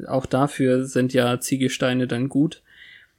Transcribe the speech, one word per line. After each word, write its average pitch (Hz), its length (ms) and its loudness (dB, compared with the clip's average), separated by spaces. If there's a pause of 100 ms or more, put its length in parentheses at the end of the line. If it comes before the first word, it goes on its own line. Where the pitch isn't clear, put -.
Auch 131 200 -2
dafür 131 600 2
sind 127 260 0
ja 123 280 2
Ziegelsteine 127 680 0
dann 127 220 -2
gut. 147 340 0 (560)